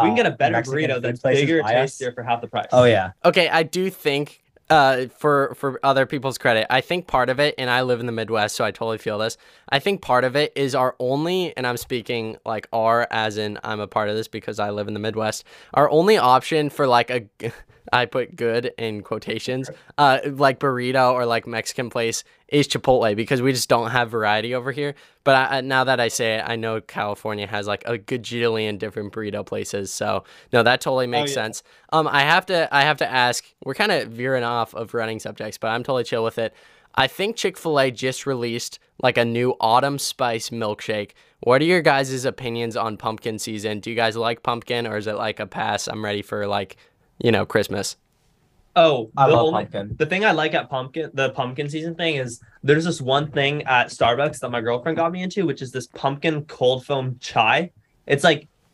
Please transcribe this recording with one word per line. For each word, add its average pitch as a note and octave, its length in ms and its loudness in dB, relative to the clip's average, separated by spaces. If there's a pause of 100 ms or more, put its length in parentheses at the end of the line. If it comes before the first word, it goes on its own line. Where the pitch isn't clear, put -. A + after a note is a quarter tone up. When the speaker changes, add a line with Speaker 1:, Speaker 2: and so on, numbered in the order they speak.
Speaker 1:
can A3+ 60 2
get A#3 100 4
a D3+ 80 0
Speaker 2:
uh, A#2+ 40 -12
Speaker 1:
better C#3+ 160 2
Speaker 2:
Mexican B2+ 260 -2
Speaker 1:
burrito C#3+ 160 0
Speaker 2:
food B2 80 -4
Speaker 1:
that's B2 180 -4
Speaker 2:
places C#3 220 4
Speaker 1:
bigger, D#3 200 2
Speaker 2:
by G#2+ 60 -2
us. A#2+ 40 2 (240)
Speaker 1:
tastier B2 160 -6
for A#2+ 100 -10
half A#2+ 180 -2
the A2+ 60 -10
price. G#2 240 -6
Speaker 2:
Oh, B2 140 8
yeah. F#2+ 260 4 (140)
Speaker 3:
Okay, E3+ 240 4
I E3 140 4
do F#3 260 -2
think, D3 520 -2 (300)
uh, C3+ 360 6 (100)
for, C#3 380 2
for C3 280 -4
other C3+ 220 4
people's C3 320 -4
credit, A2+ 320 2
I C3 120 2
think F3 260 -6
part B2+ 220 2
of B2+ 100 0
it, D3 180 2
and B2+ 120 -2
I B2 120 2
live B2 180 0
in A#2+ 60 -6
the A#2+ 60 -4
Midwest, A2 440 -2
so A#2+ 80 -2
I G#2+ 80 0
totally A2+ 280 -4
feel G#2+ 180 -4
this, A2 200 -4 (320)
I C#3 100 2
think G3 220 -2
part B2+ 220 2
of B2+ 120 -2
it D3 200 0
is C3+ 200 -2
our B2+ 240 0
only, D#3 580 -2
and B2+ 100 -4
I'm A#2+ 100 -2
speaking, A#2 680 -6
like, G#2+ 260 -6
our A2+ 400 2
as A2 260 -2
in G#2+ 260 -4
I'm G#2+ 160 -6
a G#2 80 -6
part G#2+ 220 -2
of G#2+ 60 -2
this A2 120 -4
because G#2+ 320 -10
I G#2 100 -2
live G#2 180 -6
in G#2+ 60 -8
the G#2 60 -8
Midwest, G#2+ 440 -4 (300)
our C#3+ 160 4
only F#3 280 6
option C3 520 4
for, C#3 180 0
like, A#2+ 220 4
a, A#2+ 180 -4 (140)
<laughs> A2+ 100 -6 (400)
I B2 140 2
put B2+ 300 -4
good A#2 420 0
in G#2+ 240 -6
quotations, A2+ 720 -6 (260)
uh, C3+ 300 6
like, C3+ 320 2
burrito B2+ 520 2
or, B2 140 0
like, A#2 220 0
Mexican A#2 420 -6
place A#2 340 -2 (240)
is D3 200 2
Chipotle A2+ 480 2
because A#2+ 260 -2
we C3+ 100 2
just B2 160 -4
don't A#2 220 2
have A#2+ 220 0
variety G#2+ 420 0
over B2+ 180 -4
here. C#3+ 220 -6 (300)
But C3+ 120 6
I, C3 220 2
I, C3 40 0
now C3 240 2
that B2+ 140 2
I A#2 80 2
say A2 280 0
it, A2 120 -4
I A#2 80 -2
know A2 260 -4
California G#2 640 -6
has, G#2 180 -6
like, G#2 220 -4
a A#2 100 -4
gajillion A2+ 800 -4
different G2+ 340 -8
burrito G2+ 320 -6
places. G2+ 480 -6
So, G#2 320 -2 (300)
no, A#2 80 6
that B2 200 4
totally B2+ 240 0
Speaker 1:
Oh, A#2+ 40 -6
Speaker 3:
makes B2 220 -2
Speaker 1:
yeah. B2 140 -2
Speaker 3:
sense. A2 180 -10 (280)
Um, D#3 160 2
I C#3+ 140 4
have E3 260 2
to, E3+ 240 0
I C#3 100 4
have D3 160 2
to - 120 0
ask, B2 340 2 (220)
we're C3+ 80 -6
kinda F#3 320 0
veering B2 380 -2
off A#2 320 -2
of A2 180 -8
running A2 260 -4
subjects, G#2+ 380 -10
but A2+ 120 -4
I'm A#2 120 -2
totally B2 220 -2
chill A2+ 200 -2
with A2+ 140 -2
it. A2+ 160 -4 (400)
I C3 140 2
think G#3 300 -4
Chick-fil-A D3+ 520 0
just B2+ 380 -4
released, A#2+ 500 -4 (240)
like, B2+ 160 2
a A#2 80 4
new A#2+ 340 0
autumn B2+ 380 2
spice A#2+ 540 -4
milkshake. G#2+ 600 -6 (280)
What B2+ 220 4
are D#3 40 2
your F3 160 4
guys' C3+ 440 2
opinions A#2 520 -4
on G#2+ 200 -4
pumpkin A2 420 -6
season? G#2+ 400 -6
Do G#2 100 -10
you A#2 60 -8
guys A2+ 200 0
like A#2 280 -2
pumpkin, A#2+ 420 -2
or G#2+ 120 -6
is G#2+ 100 -4
it, G#2+ 80 -4
like, G#2+ 240 -4
a G#2+ 80 -6
pass? G#2 400 -4
I'm G#2+ 180 -6
ready G#2 160 -4
for, G#2 240 -6
like, G2+ 320 -4 (440)
you A#2+ 100 4
know, G2+ 140 2
Christmas. - 520 -2 (800)
Speaker 1:
Oh, D3 400 4
Speaker 2:
I C#3 100 6
Speaker 1:
the - 80 6
Speaker 2:
love A#2+ 120 4
Speaker 1:
only, A2 180 -2
Speaker 2:
pumpkin. G#2+ 320 -8
Speaker 1:
the D#3 80 0
thing F#3 180 -2
I G#3+ 80 4
like D#3 220 0
at C#3 160 -4
pumpkin, C3+ 440 -8
the C3+ 180 0
pumpkin C3+ 380 -6
season D#3+ 260 -8
thing E3 200 -2
is C3 240 -6 (240)
there's D3+ 220 4
this E3 160 -2
one C#3 280 0
thing D3 340 0
at B2 240 2
Starbucks C3 520 0
that B2 120 -8
my A#2+ 100 -4
girlfriend B2 340 -2
got E3 160 0
me F3+ 100 -8
into, F3+ 240 -2
which C#3 160 -4
is B2+ 120 -10
this B2+ 140 -8
pumpkin D3 580 -4
cold B2+ 400 0
foam C3 340 -4
chai. A#2+ 520 2 (360)
It's C#3+ 160 2
like, D#3+ 240 2 (260)